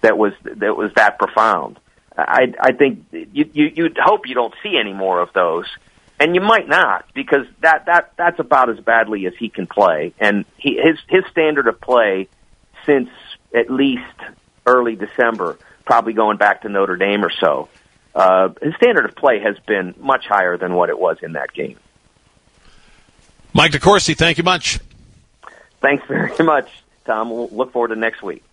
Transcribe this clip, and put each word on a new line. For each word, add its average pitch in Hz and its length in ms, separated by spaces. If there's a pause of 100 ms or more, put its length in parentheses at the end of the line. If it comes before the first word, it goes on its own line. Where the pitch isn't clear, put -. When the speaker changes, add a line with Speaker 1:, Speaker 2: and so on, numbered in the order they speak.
Speaker 1:
that 107 160
was, 104 160 (100)
that - 320
was 101 200
that 104 220
profound. 95 640 (380)
I, 127 420
I 131 120
think 127 400
you, 143 420
you, 151 220
you'd 165 240
hope - 280
you 127 80
don't 117 180 (100)
see 202 160
any 104 140
more 95 280
of 90 120
those. 85 320 (540)
And 160 140
you 180 80
might 214 260
not, 143 460
because 135 320 (160)
that, 156 240
that, 170 320
that's 175 220
about 131 320
as 110 80
badly 107 480
as 90 100
he 113 120
can 92 180
play. 85 520
And 104 260 (120)
he, - 240
his, 160 160 (100)
his 185 220
standard 151 380
of - 120
play 104 480 (600)
since 131 220 (440)
at 117 160
least 131 340 (640)
early 123 300
December, 104 640 (260)
probably 117 280
going 107 240
back 101 260
to 104 60
Notre 98 260
Dame 101 280
or 87 60
so, 76 400 (460)
uh, 95 340 (140)
his 156 140
standard 208 280
of - 100
play 120 260
has 104 260
been 95 320
much 131 260
higher 92 320
than 90 160
what 87 160
it - 80
was 82 240
in 80 120
that 71 200
game. 73 240 (1800)
Speaker 2:
Mike 151 200
DeCourcy, 170 440
thank 165 220
you 175 40
much. 175 360 (1000)
Speaker 1:
Thanks 139 260
very - 320
<laughs> - 40
much, 151 240 (380)
Tom. 113 240
We'll 117 200
look 123 220
forward 117 180
to 113 60
next 113 280
week. 92 300